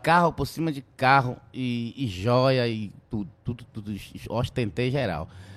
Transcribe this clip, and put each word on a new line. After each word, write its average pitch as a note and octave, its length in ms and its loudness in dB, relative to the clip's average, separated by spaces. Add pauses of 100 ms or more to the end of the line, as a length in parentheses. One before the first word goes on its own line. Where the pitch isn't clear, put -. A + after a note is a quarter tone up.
carro E3+ 300 4
por C#3 140 -4
cima D#3+ 260 -4
de C3+ 100 -10 (140)
carro B2+ 440 4 (140)
e, A#2+ 420 -4
e C3+ 100 -2
joia A#2+ 640 2
e G#2+ 240 -4 (160)
tudo, G#2 220 -6 (140)
tudo, A#2+ 200 -6
tudo, G#2 300 -10 (340)
ostentei A#2 640 -2
geral. G2+ 400 -4 (260)